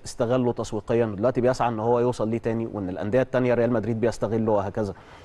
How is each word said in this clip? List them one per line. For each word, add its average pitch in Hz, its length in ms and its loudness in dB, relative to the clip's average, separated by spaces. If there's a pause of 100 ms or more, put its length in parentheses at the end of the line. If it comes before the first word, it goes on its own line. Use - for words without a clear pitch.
استغله 123 480 0
تسويقيا، 117 540 -2
ودلوقتي 107 340 0
بيسعى 123 280 2
ان 110 120 -2
هو 120 200 2
يوصل 120 280 0
ليه 113 100 -2
تاني، 113 280 -2
وان 101 220 -6
الانديه 98 340 0
التانيه 127 320 2
ريال 117 180 2
مدريد 113 280 -2
بيستغله 113 520 0
وهكذا؟ 101 420 -2 (300)